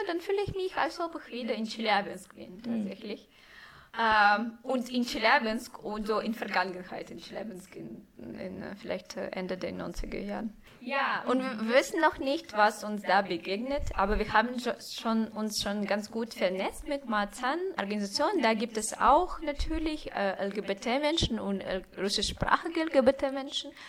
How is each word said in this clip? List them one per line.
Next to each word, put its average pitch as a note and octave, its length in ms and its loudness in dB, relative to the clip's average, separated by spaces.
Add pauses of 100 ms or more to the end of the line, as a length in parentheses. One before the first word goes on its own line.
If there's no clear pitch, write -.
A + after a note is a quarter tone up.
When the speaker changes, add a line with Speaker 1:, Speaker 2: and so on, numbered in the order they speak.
Speaker 1:
dann E4+ 140 -2
fühle G4 260 0
ich - 80 -6
mich, F#4 220 -4
als D4+ 240 -2
ob E4 260 -6
ich - 60 -14
wieder A#3 220 -4
in A3 100 -4
Chelyabinsk G#3+ 680 -2
bin, - 200 -16
Speaker 2:
Mhm. - 80 -16
Speaker 1:
tatsächlich. G#3+ 640 -6 (680)
Ähm, A3 640 6
und C4 280 -2
in B3 160 2
Chelyabinsk A3+ 760 2
und G#3+ 240 -4
so G#3+ 140 2
in A3+ 140 0
Vergangenheit F#3 800 -2
in - 60 -12
Chelyabinsk - 600 -12
in, A3 280 -14 (120)
in, - 440 -10
äh, - 140 -10
vielleicht, - 400 -8
äh, F#3+ 140 -6
Ende F#3 260 -4
der F#3 160 -4
neunziger F3+ 480 -6
Jahren. G3+ 340 -6 (280)
Ja, B3 460 -2
und B3+ 140 2
wir A#3 320 -2
wissen D#4 280 4
noch D#4+ 180 4
nicht, C#4+ 360 -2
was G#3+ 280 6
uns G#3 200 -4
da F#3+ 200 6
begegnet, G#3 600 -2 (120)
aber G3+ 240 4
wir G#3+ 140 0
haben A3+ 160 6 (100)
scho-, A#3+ 220 -2
schon, A3+ 480 0
uns G#3+ 340 -4
schon G#3 220 -2
ganz G#3 260 -2
gut A3+ 220 -4
vernetzt F#3+ 540 0
mit C#4 200 -4
Marzahn-Organisationen. A3+ 1400 0
Da A3+ 100 6
gibt A3+ 240 -2
es - 220 -4
auch D4 400 6
natürlich, D#4 720 -2
äh, G3 280 0
L-G-B-T-Menschen A3 1000 0
und, G3 220 -2
äh, F#3 200 -4 (160)
russischsprachige G#3 840 0
L-G-B-T-Menschen. C#4 880 2 (180)